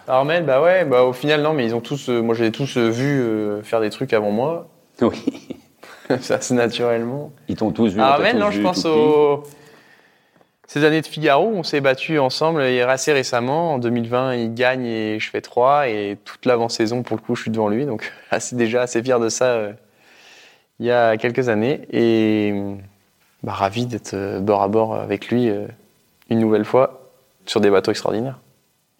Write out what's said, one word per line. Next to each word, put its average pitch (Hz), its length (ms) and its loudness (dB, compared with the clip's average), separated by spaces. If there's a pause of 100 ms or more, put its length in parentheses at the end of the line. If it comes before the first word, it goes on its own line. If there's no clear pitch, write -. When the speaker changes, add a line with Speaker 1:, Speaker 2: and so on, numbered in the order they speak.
Speaker 1:
Armel, 147 380 0
bah 135 160 2
ouais, 180 240 4
bah 127 180 4
au 127 100 2
final, 147 280 0
non, 151 120 0
mais 135 120 -2
ils 113 100 -2
ont 117 60 -4
tous, 139 280 -8
euh, 120 120 0
moi, 113 140 0
j'ai 113 160 2
tous, 135 260 -4
euh, 117 120 4
vu, 131 320 0
euh, 107 420 -2
faire 113 180 -2
des 107 80 0
trucs 131 240 -6
avant 107 180 2
moi. 151 360 -2 (340)
Speaker 2:
Oui. - 480 -2 (600)
Speaker 1:
<laughs> 127 120 0
Ça, - 200 -2
c'est - 120 -2
naturellement. 120 800 -2 (160)
Speaker 2:
Ils 101 80 -4
t'ont 107 160 0
tous 113 220 2
vu, 101 60 -2
on 123 40 2
t'a 135 100 4
Speaker 1:
Armel, 175 200 2
Speaker 2:
tous 233 60 0
Speaker 1:
non, 208 100 2
Speaker 2:
vu, 202 80 -2
Speaker 1:
je 208 40 0
pense 180 220 -2
Speaker 2:
tout 165 60 0
petit. 156 80 2
Speaker 1:
aux... 147 460 4 (1200)
Ces 147 180 0
années 156 160 4
de - 40 -6
Figaro, 151 480 2
on 180 100 -4
s'est 147 180 -2
battus 135 380 0
ensemble, 151 440 0
et 127 180 2
assez 131 300 0
récemment, 139 640 0
en 135 40 -2
deux 120 120 -2
mille 117 180 -2
vingt, 127 280 -2
il 117 180 -4
gagne 123 320 0
et 110 340 -4
je - 100 -8
fais 104 120 -6
trois, 135 480 2
et 104 340 -4
toute - 220 -12
l'avant-saison, 117 580 0
pour 113 140 -6
le 107 40 -8
coup, 120 140 -4
je - 60 -6
suis 113 100 -6
devant 110 160 0
lui, 113 180 -2
donc 113 240 -6 (120)
<laughs> - 100 -8
assez, - 240 -4
déjà 120 280 0
assez 120 200 -2
fier 123 160 2
de 113 80 0
ça, 113 180 -2
euh, 110 280 -2 (1080)
il 117 60 -6
y 120 60 0
a 117 260 4
quelques 123 300 -2
années, 113 340 0 (120)
et, 110 600 2 (920)
bah, 107 100 -8
ravi 101 320 -2
d'être, 120 300 -8
euh, 98 240 -6
bord 101 240 2
à 98 40 2
bord 110 280 0
avec 104 340 -6
lui, 120 200 2
euh, 104 180 -4 (640)
une 113 100 2
nouvelle 107 260 2
fois, - 460 0 (340)
sur - 160 0
des - 80 6
bateaux 95 220 4
extraordinaires. 113 480 -4 (600)